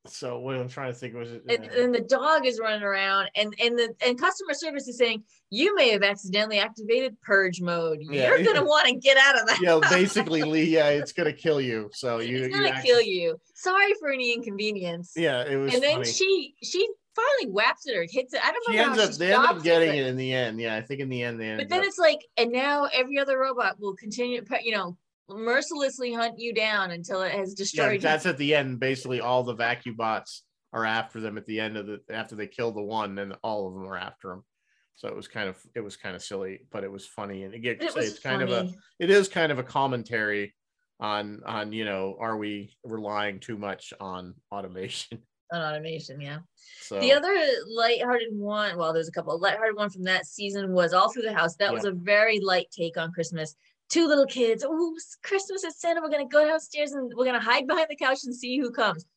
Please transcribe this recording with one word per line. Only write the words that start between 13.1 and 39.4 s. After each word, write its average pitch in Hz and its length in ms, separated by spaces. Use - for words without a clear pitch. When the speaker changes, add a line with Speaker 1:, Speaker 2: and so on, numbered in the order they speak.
Speaker 2:
Sorry 403 440
for 311 140
any 254 200
inconvenience. 202 840
Speaker 1:
Yeah, 143 280
it 139 120
was 139 180
Speaker 2:
And 254 80
then 294 140
Speaker 1:
funny. - 160
Speaker 2:
she, 381 500
she 403 260
finally 466 360
whaps 233 360
it 226 80
or 170 120
hits 254 240
it. - 140
I 294 60
don't 480 140
Speaker 1:
She 466 120
Speaker 2:
remember 240 220
Speaker 1:
ends - 20
Speaker 2:
how 202 60
Speaker 1:
up, 151 60
Speaker 2:
she 147 40
Speaker 1:
they 180 140
end - 100
up - 40
Speaker 2:
stops 175 140
it, 151 40
Speaker 1:
getting 165 240
Speaker 2:
but 147 100
Speaker 1:
it 131 80
in 127 100
the 131 160
end. 117 280
Yeah, 113 160
I 110 60
think 139 180
in 135 80
the 123 160
end 117 160
they 110 80
end 107 100
Speaker 2:
But 202 100
then 359 120
Speaker 1:
up 392 60
Speaker 2:
it's 381 120
like, 311 220
"And 240 160
now 285 400
every 262 260
other 269 220
robot 240 400
will 196 160
continue, 240 460
pe-, 226 200
you 226 80
know, 185 260
mercilessly 254 840
hunt 233 260
you 233 160
down 208 380
until 175 300
it 175 100
has 190 180
Speaker 1:
Yeah, 202 60
Speaker 2:
destroyed 156 380
you." - 60
Speaker 1:
that's 156 260
at 165 100
the 143 180
end. 131 240
Basically, 131 440
all 123 200
the 117 120
vacuum 117 420
bots 110 480
are 113 100
after 110 360
them 107 180
at 101 80
the 110 120
end 110 200
of 101 80
the, 104 140
after 110 260
they 104 100
kill 117 240
the 104 120
one, 104 320
then 98 180
all 104 240
of 92 80
them 95 120
are 95 100
after 92 320
them. 92 160
So 113 120
it 104 80
was 101 100
kind 104 220
of, 92 80
it 120 60
was 101 160
kind 95 180
of 87 80
silly, 95 380
but 101 140
it 98 80
was 95 140
funny. 101 380
And 98 100
again, 117 260
Speaker 2:
It 320 120
Speaker 1:
say - 80
Speaker 2:
was - 100
Speaker 1:
it's - 100
kind 131 220
of 123 80
a, 123 80
Speaker 2:
funny. - 180
Speaker 1:
it 175 100
is 196 180
kind 160 220